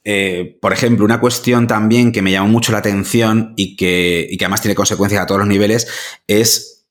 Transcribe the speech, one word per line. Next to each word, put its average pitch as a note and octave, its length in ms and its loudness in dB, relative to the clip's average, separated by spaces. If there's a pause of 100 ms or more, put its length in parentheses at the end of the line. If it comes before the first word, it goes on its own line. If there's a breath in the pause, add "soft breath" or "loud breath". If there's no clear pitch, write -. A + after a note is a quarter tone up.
eh, F#2+ 580 -4
por G2 120 0
ejemplo, A#2 320 2
una A#2 140 2
cuestión A#2+ 460 0
también A#2 460 2
que A2 100 -2
me F#2+ 100 0
llamó F#2+ 160 0
mucho A#2 240 2
la G#2+ 80 0
atención A2 760 0
y G2 200 -4
que, F2 540 0
y F#2+ 80 -8
que F#2+ 80 -2
además G2 160 -2
tiene G2+ 140 -2
consecuencias G2+ 480 0
a - 20 -4
todos G2 140 0
los G#2 80 0
niveles G#2 400 2 (400 loud breath)
es - 640 0